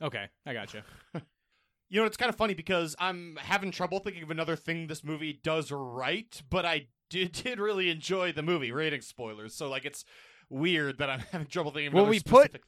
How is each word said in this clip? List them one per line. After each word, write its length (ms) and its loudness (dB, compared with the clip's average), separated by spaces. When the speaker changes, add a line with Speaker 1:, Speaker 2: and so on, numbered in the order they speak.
Speaker 1:
Okay, 260 -6
I 80 -8
gotcha. 300 -10
Speaker 2:
<laughs> 100 -8
You 140 0
know, 60 4
it's 100 -4
kinda 160 2
funny 220 2
because 440 0
I'm 380 -4
having 340 0
trouble 280 -2
thinking 240 -8
of 80 -8
another 240 -2
thing 320 -6
this 160 -10
movie 300 -6
does 280 -2
right, 800 -4
but 160 2
I 220 0
did, 200 0
<laughs> 120 -10
did 160 -4
really 320 2
enjoy 420 0
the 80 -4
movie. 300 0
Rating 300 -2
spoilers, 520 -12
so, 160 -6
like, 160 -4
it's 180 -10
weird 480 0
that 140 -2
I'm 80 -4
<laughs> 120 -10
having 160 -4
trouble 240 -2
thinking 160 -4
of 60 -4
Speaker 3:
Well, 120 10
Speaker 2:
another 60 4
Speaker 3:
we 100 4
put 240 10
Speaker 2:
specific 220 -8